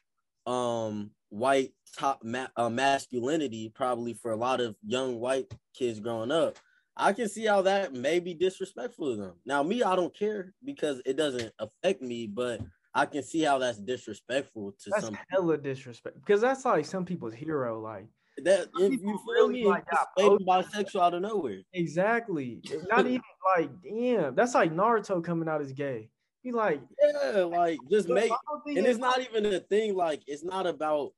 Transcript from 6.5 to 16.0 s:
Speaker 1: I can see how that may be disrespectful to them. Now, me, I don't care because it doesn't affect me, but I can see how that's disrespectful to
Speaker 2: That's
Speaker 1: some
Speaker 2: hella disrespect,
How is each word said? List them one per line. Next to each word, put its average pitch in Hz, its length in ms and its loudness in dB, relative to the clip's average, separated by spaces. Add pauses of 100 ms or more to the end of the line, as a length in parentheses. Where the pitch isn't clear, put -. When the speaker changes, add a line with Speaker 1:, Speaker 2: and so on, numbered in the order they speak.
Speaker 1:
I 175 160 2
can 220 160 -2
see 220 180 -6
how 202 180 4
that 190 300 2
may 143 280 0
be 175 120 -6
disrespectful 180 800 -4
to 104 80 -4
them. 92 140 -12 (100)
Now, 143 160 2
me, 220 220 0
I 185 140 2
don't 180 180 0
care 208 380 -4 (100)
because 139 420 -4
it 135 120 -2
doesn't 123 420 -2
affect 165 420 -4
me, 120 260 -6
but 113 340 -4 (320)
I 139 140 2
can 143 160 -6
see - 180 -4
how 143 160 4
that's 123 220 -2
disrespectful 113 920 -6 (120)
to 104 60 -14
Speaker 2:
That's 202 160 0
Speaker 1:
some 110 120 -8 (120)
Speaker 2:
hella 180 280 2
disrespect, 131 680 -10